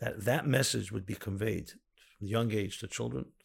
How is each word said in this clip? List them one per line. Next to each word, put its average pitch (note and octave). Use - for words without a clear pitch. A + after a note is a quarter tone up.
That, A#2
that C3+
message B2+
would G2
be G2+
conveyed G2+
from G#2
young A2+
age G2+
to -
children, A#2+